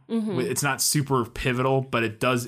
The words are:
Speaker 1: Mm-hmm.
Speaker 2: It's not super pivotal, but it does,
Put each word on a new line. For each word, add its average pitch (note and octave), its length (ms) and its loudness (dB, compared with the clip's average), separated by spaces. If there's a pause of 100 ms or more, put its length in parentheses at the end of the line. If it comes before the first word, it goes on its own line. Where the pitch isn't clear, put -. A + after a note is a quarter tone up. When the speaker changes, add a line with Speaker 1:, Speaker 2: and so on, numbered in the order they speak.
Speaker 1:
Mm-hmm. G#3+ 320 -2
Speaker 2:
It's B2+ 220 -2
not C3+ 200 0
super C3+ 420 2
pivotal, C3 580 0
but B2 200 -2
it A2 160 -2
does, B2 300 0